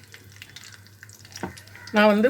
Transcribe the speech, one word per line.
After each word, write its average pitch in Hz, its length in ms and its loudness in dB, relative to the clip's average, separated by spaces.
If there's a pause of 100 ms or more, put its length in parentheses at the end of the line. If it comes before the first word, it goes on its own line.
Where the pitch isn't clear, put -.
(1900)
நான் 214 220 2
வந்து 214 160 0